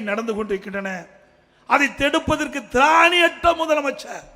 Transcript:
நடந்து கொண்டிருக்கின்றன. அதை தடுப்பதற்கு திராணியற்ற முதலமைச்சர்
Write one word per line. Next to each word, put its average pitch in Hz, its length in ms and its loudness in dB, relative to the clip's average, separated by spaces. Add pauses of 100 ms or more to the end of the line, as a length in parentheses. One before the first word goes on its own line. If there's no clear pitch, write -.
(100)
நடந்து 226 280 -4
கொண்டிருக்கின்றன. 196 520 -6 (800)
அதை 277 200 4 (120)
தடுப்பதற்கு 294 640 0 (120)
திராணியற்ற 339 880 4
முதலமைச்சர் 277 760 -4